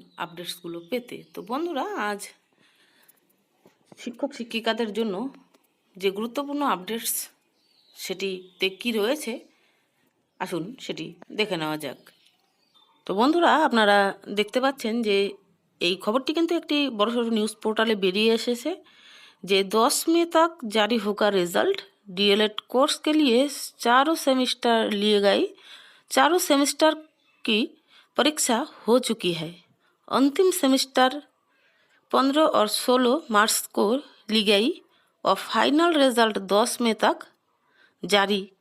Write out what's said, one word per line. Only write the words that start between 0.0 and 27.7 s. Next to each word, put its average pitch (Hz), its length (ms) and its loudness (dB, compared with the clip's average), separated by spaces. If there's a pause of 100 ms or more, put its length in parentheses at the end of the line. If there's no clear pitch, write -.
আপডেটসগুলো 170 540 -12 (120)
পেতে। 240 280 -8 (160)
তো 175 60 -14 (120)
বন্ধুরা, 311 340 -6 (240)
আজ 202 120 -8 (1800)
শিক্ষক 269 360 -8
শিক্ষিকাদের 226 580 -4
জন্য 220 180 -4 (840)
যে 196 160 0
গুরুত্বপূর্ণ 285 440 -6 (140)
আপডেটস 220 380 -6 (880)
সেটিতে 190 640 -6 (140)
কী 240 80 -4 (100)
রয়েছে, 233 340 -2 (1120)
আসুন 180 200 -6 (220)
সেটি 165 200 -10 (340)
দেখে 208 220 -2
নেওয়া 151 220 -4
যাক। 135 160 -12 (1040)
তো - 140 -6
বন্ধুরা, 311 320 4 (160)
আপনারা 214 300 4 (420)
দেখতে 214 240 -2
পাচ্ছেন 269 300 -2 (140)
যে 196 100 2 (680)
এই 185 160 0
খবরটি 262 340 -2
কিন্তু 339 240 0
একটি 294 160 -2 (220)
বড়সড় 233 380 0
নিউজ 214 240 -2
পোর্টালে 220 340 0 (100)
বেরিয়ে 214 340 2
এসেছে। 240 320 -4 (720)
যে 196 200 2
দশ 220 320 2 (140)
মে 339 160 2
तक 339 240 2 (160)
जारी 214 320 0
होगा 208 320 -2
रिजल्ट। 196 520 0 (280)
डीएलएड 202 500 0 (100)
कोर्स 285 280 2
के 302 160 -2
लिए 277 340 4 (320)
चारों 269 360 2
सेमेस्टर 240 760 0
लिए 208 300 2
गए, 202 260 2 (640)
चारों 294 260 4
सेमेस्टर 302 580 2 (500)
की 220 140 2 (580)